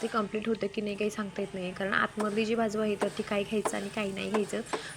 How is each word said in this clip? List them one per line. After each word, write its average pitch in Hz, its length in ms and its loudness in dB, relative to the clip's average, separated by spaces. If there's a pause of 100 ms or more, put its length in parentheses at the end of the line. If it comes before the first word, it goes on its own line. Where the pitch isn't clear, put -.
ते 226 40 -2
कम्प्लीट 214 420 0
होतं 208 260 2
की 226 60 0
नाही 208 160 -2
काही 208 140 2
सांगता 208 300 -4
येत 196 140 -4
नाही, 185 180 -4
कारण 196 200 0
आतमधली 214 520 2
जी 220 100 2
बाजू 220 260 2
आहे 214 140 4
तर 202 140 2
ती - 140 -4
काय 202 200 0
घ्यायचं 208 340 0
आणि 202 120 -2
काय 202 220 -2
नाही 190 200 -2
घ्यायचं. 214 300 2 (360)